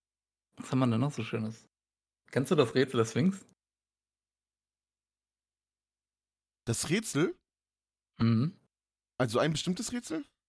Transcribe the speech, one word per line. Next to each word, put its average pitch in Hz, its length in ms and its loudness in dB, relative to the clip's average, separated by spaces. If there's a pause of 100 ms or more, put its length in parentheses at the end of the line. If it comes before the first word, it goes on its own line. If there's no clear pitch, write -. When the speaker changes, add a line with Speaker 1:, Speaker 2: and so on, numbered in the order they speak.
(580)
Speaker 1:
Was - 140 -10
haben 131 80 2
wir 131 80 2
denn 113 140 2
noch 147 100 0
so 113 120 -6
Schönes? 110 420 -8 (640)
Kennst 139 200 0
du 180 40 2
das 135 200 4
Rätsel 131 220 2
der 113 80 4
Sphinx? 185 400 0 (3250)
Speaker 2:
Das - 240 -2
Rätsel? 190 460 0 (840)
Speaker 1:
Mhm. 117 380 2 (600)
Speaker 2:
Also 120 200 0
ein 151 120 2
bestimmtes 180 400 -4
Rätsel? 285 340 -6 (220)